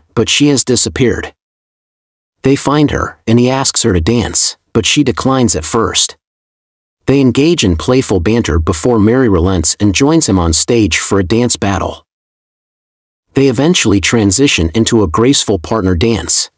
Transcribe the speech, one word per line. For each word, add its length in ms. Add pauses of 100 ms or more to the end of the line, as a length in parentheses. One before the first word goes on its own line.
(140)
but 160
she 180
has 160
disappeared. 720 (1080)
They 140
find 340
her, 360
and 120
he 120
asks 320
her 100
to 80
dance, 560 (160)
but 140
she 180
declines 500
at 120
first. 500 (880)
They 160
engage 420
in 140
playful 440
banter 380
before 400
Mary 300
relents 500
and 160
joins 320
him 120
on 160
stage 420
for 220
a 60
dance 340
battle. 480 (1300)
They 140
eventually 520
transition 720
into 280
a 60
graceful 500
partner 360
dance, 640